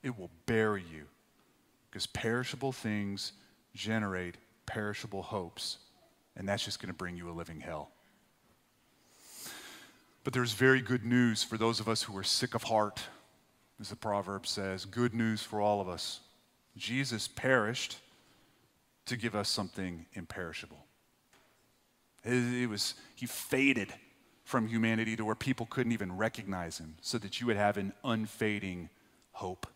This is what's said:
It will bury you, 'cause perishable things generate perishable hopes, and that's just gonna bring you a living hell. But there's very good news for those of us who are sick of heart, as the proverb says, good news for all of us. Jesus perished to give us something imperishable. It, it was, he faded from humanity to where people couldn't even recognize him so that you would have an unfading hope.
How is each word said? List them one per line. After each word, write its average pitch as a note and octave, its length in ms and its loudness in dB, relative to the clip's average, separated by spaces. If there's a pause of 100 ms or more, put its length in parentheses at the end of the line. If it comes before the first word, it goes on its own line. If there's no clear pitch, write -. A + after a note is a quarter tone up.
It B2 140 -4
will F2 140 -12 (140)
bury A2 380 4
you, D#2+ 240 -14 (840)
'cause - 160 -6
perishable B2+ 640 -2
things G2+ 580 -2 (420)
generate G2 640 -2 (280)
perishable G#2 580 -6
hopes, - 540 -6 (580)
and G2+ 140 -6
that's G2+ 160 0
just G2+ 140 -6
gonna F#2 120 -8
bring F2 240 -6
you F2 140 -10
a - 20 -8
living E2 300 -8
hell. D2+ 300 -8 (2250)
But C#3+ 100 -4
there's A#2+ 200 2
very C3 280 8
good A#2 240 0
news A#2+ 380 6
for A2+ 140 -4
those A2+ 220 4
of G#2+ 80 -2
us A2 160 2
who G2+ 140 -6
are F#2+ 60 -4
sick - 300 0
of A2+ 100 0
heart, G#2+ 400 2 (760)
as G#2+ 100 -10
the G#2 60 -8
proverb G2 520 -2
says, F#2+ 380 -2
good A#2 280 2
news A2+ 300 2
for G#2+ 180 -2
all G#2 180 6
of F#2+ 80 0
us. - 320 -6 (560)
Jesus A#2+ 520 -2
perished B2 720 2 (1040)
to B2 100 -2
give A2 200 -2
us G2+ 140 2
something F2+ 640 -4
imperishable. D#2+ 720 -10 (1400)
It, B2 400 2
it A#2+ 60 0
was, - 260 -2 (200)
he B2+ 100 -6
faded C3 680 2 (500)
from A#2 240 2
humanity A2+ 480 2
to A2 100 -4
where G#2+ 100 2
people B2 300 -2
couldn't A#2+ 260 0
even F#2+ 260 -2
recognize F#2+ 600 -2
him D#2+ 240 -12
so - 160 -4
that G2+ 220 -6
you A#2+ 80 0
would G#2+ 100 4
have G#2 200 6
an G2 160 -2 (100)
unfading G#2 840 -2 (420)
hope. - 440 -8